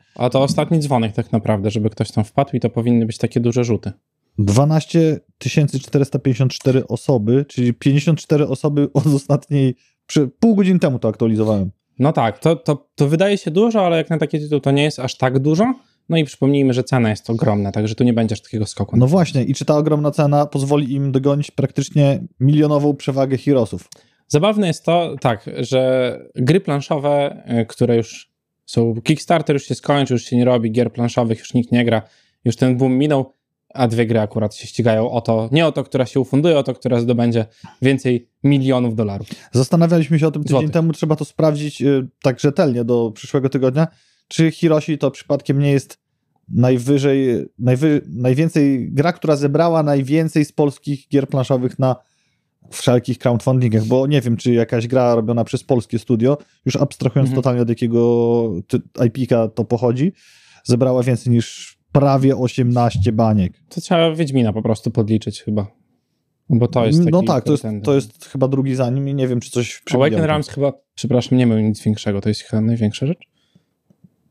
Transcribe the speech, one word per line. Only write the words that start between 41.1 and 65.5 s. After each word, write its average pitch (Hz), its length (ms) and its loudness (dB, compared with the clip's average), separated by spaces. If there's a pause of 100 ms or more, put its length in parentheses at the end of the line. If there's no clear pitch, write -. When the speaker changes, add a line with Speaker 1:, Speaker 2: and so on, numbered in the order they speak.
Speaker 2:
to 147 100 -6
sprawdzić, 151 560 -2
y, 135 260 0 (160)
tak 127 160 0
rzetelnie 135 440 0
do 117 320 0
przyszłego 135 340 -2
tygodnia, 131 380 0 (400)
czy 160 240 0
Hiroshi 156 460 0
to 139 140 -2
przypadkiem - 480 -4
nie 143 120 2
jest - 280 -2 (500)
najwyżej, 131 960 2 (140)
najwy-, 127 480 2
najwięcej, 135 840 0
gra, 160 220 -2
która 156 220 -2
zebrała 156 480 0
najwięcej 147 640 0
z - 60 -16
polskich 143 580 -4
gier 135 180 0
planszowych 127 520 -2
na 131 160 0 (760)
wszelkich 123 480 0
crowdfundingach, 120 640 0
bo 131 220 0
nie 147 140 2
wiem, 117 160 -2
czy 123 160 0
jakaś 117 340 0
gra 123 280 2
robiona 117 280 0
przez - 200 -6
polskie 120 360 -2
studio, 123 380 0 (280)
już 131 100 -4
abstrahując 135 540 -2
Speaker 1:
Mhm. 131 140 -4
Speaker 2:
totalnie 123 180 0
od 117 80 -2
jakiego 117 800 0 (160)
ty-, - 140 -2 (260)
I 113 40 0
P 131 140 -4
ka 117 220 2
to 110 180 -4
pochodzi, 123 460 -2 (520)
zebrała 127 400 0
więcej 123 300 0
niż - 440 -4 (140)
prawie 135 460 4
osiemnaście 120 720 0
baniek. 107 420 2 (160)
Speaker 1:
To 170 120 -10
trzeba 165 340 2
Wiedźmina 131 380 0
po 110 80 -4
prostu 113 300 -2
podliczyć 107 520 -2
chyba. 104 240 -4 (840)